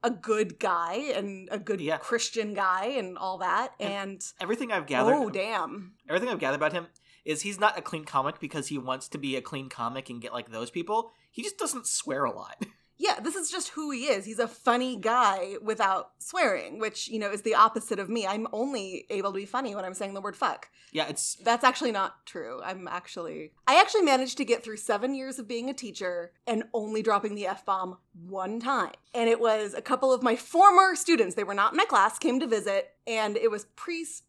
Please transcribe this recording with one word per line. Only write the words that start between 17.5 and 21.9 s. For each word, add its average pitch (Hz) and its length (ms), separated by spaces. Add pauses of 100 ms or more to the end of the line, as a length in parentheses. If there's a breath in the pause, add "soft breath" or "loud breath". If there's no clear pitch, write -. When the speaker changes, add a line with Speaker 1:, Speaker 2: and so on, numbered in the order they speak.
Speaker 1:
opposite 220 420
of 190 100
me. 220 160
I'm 208 280
only 214 580
able 196 220
to 190 40
be 196 100
funny 240 280
when 196 100
I'm 185 100
saying 196 200
the 196 60
word 196 160
fuck. - 320 (240 soft breath)
Speaker 2:
Yeah, 156 160
it's - 340
Speaker 1:
That's 233 220
actually 254 260